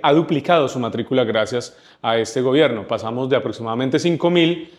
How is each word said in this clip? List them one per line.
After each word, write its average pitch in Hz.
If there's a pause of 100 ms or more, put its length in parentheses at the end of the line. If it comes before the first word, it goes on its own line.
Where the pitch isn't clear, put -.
ha 147
duplicado 160
su 127
matrícula 123
gracias 110 (280)
a 113
este 113
gobierno. 127
Pasamos 117
de 131
aproximadamente 117
cinco 170
mil 175